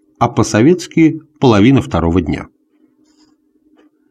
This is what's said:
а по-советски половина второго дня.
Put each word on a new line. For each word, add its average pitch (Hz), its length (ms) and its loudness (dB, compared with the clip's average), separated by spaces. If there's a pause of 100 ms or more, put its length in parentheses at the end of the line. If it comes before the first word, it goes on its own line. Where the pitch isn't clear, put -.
(180)
а 120 120 -2
по-советски 147 880 0 (180)
половина 120 440 2
второго 85 400 -2
дня. - 260 -8 (1600)